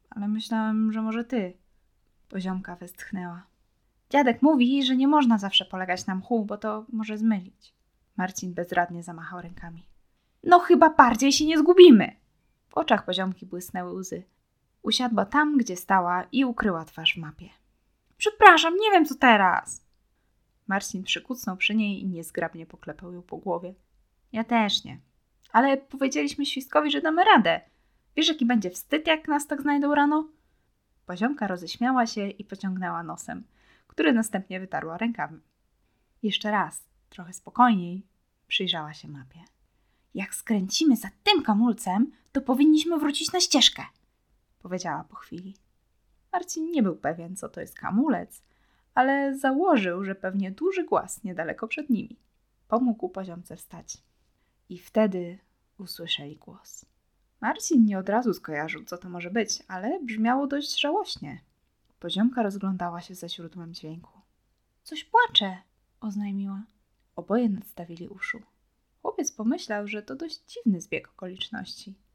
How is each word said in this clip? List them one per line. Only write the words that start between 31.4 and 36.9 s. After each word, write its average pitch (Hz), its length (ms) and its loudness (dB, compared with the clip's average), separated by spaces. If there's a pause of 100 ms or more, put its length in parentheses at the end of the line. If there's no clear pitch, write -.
roześmiała 233 600 -2
się 202 220 -6
i 202 160 -14
pociągnęła 185 580 -8
nosem, 160 420 -12 (420)
który 311 260 2
następnie 196 480 -4
wytarła 165 380 -10
rękawem. 190 440 -8 (800)
Jeszcze 208 280 -4
raz, 180 340 -4 (260)